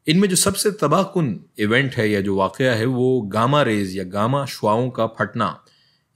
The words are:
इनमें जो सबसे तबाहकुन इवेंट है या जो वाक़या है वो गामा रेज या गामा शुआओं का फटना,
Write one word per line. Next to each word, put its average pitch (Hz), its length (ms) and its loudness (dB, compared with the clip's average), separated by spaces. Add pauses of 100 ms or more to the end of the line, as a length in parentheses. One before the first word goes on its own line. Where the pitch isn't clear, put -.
इनमें 185 220 4
जो 185 60 0
सबसे 196 360 0 (100)
तबाहकुन 160 580 0 (200)
इवेंट 120 360 2
है 110 140 0
या 101 120 2
जो 98 140 0
वाक़या 98 380 0
है 110 140 0
वो 127 340 0 (120)
गामा 127 280 2
रेज 104 360 0
या 98 120 -6
गामा 117 380 0
शुआओं 120 420 -2
का 113 200 -2
फटना, 107 360 -4 (720)